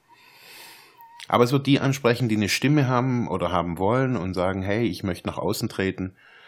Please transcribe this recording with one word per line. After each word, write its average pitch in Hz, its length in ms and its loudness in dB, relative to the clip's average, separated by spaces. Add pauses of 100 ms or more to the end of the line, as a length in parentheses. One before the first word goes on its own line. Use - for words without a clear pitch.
(1300)
Aber 117 140 2
es 120 80 -2
wird 139 160 0
die 139 100 4
ansprechen, 127 500 2
die 110 60 2
eine 104 140 2
Stimme 147 400 2
haben 123 400 0
oder 90 240 -2
haben 85 260 0
wollen 123 380 2
und 90 180 -2
sagen, 95 280 0
„Hey, 104 240 0
ich 92 180 -4
möchte 92 240 -2
nach - 100 -6
außen 107 300 -2
treten. 92 480 -2 (320)